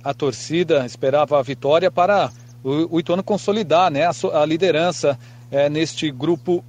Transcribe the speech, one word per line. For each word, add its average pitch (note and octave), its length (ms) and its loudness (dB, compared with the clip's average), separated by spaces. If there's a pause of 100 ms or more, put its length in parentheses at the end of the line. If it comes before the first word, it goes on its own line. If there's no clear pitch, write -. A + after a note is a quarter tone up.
a C#3 100 -4
torcida D3+ 720 -2
esperava C#3+ 540 0
a - 20 2
vitória C#3+ 480 0
para F3 400 2 (340)
o, D#3 320 -2
o E3 40 2
Ituano F3 240 -2
consolidar, F#3 680 0
né, C#3+ 160 0
a E3+ 60 0
su-, F#3+ 180 -4
a D3+ 140 2
liderança, D#3+ 720 0 (320)
é, C#3+ 180 2
neste D#3 400 -2
grupo E3 600 -2